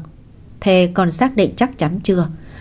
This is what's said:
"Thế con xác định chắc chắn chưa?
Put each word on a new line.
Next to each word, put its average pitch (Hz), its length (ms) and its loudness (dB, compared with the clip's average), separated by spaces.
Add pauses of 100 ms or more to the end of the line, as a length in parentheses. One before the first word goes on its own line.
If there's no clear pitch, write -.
(600)
"Thế 180 340 4
con 180 180 0
xác 254 240 0
định 202 200 2
chắc 254 220 0
chắn 175 260 -4
chưa? 180 240 0 (340)